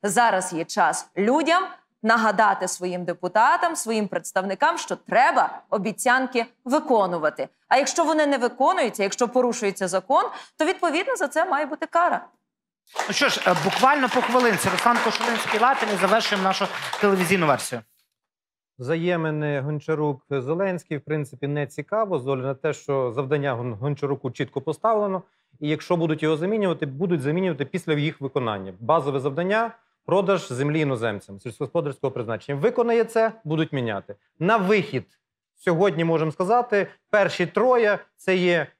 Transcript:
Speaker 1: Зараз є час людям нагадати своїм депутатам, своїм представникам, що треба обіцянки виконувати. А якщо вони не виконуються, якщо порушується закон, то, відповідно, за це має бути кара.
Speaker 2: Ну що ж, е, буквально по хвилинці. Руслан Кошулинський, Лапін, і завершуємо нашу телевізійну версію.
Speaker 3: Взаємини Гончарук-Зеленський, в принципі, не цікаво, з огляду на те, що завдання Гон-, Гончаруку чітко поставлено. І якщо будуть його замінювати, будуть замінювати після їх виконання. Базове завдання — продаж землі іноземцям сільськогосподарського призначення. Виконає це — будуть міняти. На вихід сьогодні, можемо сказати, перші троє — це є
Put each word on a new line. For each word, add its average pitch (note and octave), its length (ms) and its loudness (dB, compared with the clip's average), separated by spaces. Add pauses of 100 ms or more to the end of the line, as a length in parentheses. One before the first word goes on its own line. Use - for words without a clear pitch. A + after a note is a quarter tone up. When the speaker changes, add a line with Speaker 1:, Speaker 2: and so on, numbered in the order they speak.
Speaker 1:
Зараз G3 500 2
є E3 120 -2
час D#3+ 520 0
людям D4+ 460 4 (400)
нагадати A3 640 2
своїм F3+ 360 -4
депутатам, A3+ 720 0
своїм A3 320 -2
представникам, G3 720 -2
що - 180 -6
треба B3 640 2 (100)
обіцянки A#3+ 760 0 (200)
виконувати. G3 840 0 (180)
А B3 100 4
якщо C#4+ 260 2
вони D#4 220 2
не C#4 120 0
виконуються, B3 680 0
якщо G3 240 -2
порушується A3+ 600 -2
закон, F#3+ 360 0 (340)
то, D#4 80 2
відповідно, F4+ 500 0
за D#4 120 -2
це D#4 180 0
має D4+ 200 -2
бути D4 200 -8
кара. E4+ 400 0 (840)
Speaker 2:
Ну G3+ 60 -4
що C4+ 160 2
ж, - 180 -2
е, F#3 160 4
буквально C4 460 4
по B3+ 120 0
хвилинці. A#3 480 2
Руслан A3+ 340 2
Кошулинський, A3+ 560 -2
Лапін, A#3 340 2
і G3 40 -2
завершуємо G3 500 2
нашу F#3+ 180 0 (360)
телевізійну F#3 460 2
версію. B2 340 0 (1000)
Speaker 3:
Взаємини D#3 840 -2
Гончарук-Зеленський, D3+ 1400 -4
в C3+ 40 -8
принципі, D3 460 -6
не C#3+ 200 -2
цікаво, F#3+ 520 -4
з B2+ 80 -8
огляду C3 200 -2
на C#3 60 -2
те, D3 200 -4
що C3+ 420 -2
завдання C#3 400 -2
Гон-, A#2+ 220 -6
Гончаруку C#3 540 -4
чітко C3+ 300 -6
поставлено. G3 600 -2 (380)
І D3 100 -4
якщо D#3 260 -2
будуть D#3+ 280 0
його D#3 140 2
замінювати, F#3 480 0
будуть D3+ 360 -2
замінювати D3+ 440 0
після E3+ 280 -4
їх D3 280 -2
виконання. A2 580 -4
Базове C#3 400 0
завдання — F3+ 520 0 (340)
продаж F#3 460 0
землі C#3+ 280 0
іноземцям A2+ 600 -2
сільськогосподарського C#3 720 -4
призначення. A#2 480 -6
Виконає A#3 440 2
це — A3 280 0 (120)
будуть D#3 300 -2
міняти. G#2+ 420 -4 (240)
На G3+ 180 2
вихід F#3 480 0 (500)
сьогодні, E3+ 480 0
можемо D#3+ 280 0
сказати, G3+ 560 0 (220)
перші G3 360 2
троє — A3 540 2 (180)
це F#3 180 0
є F3 320 2 (120)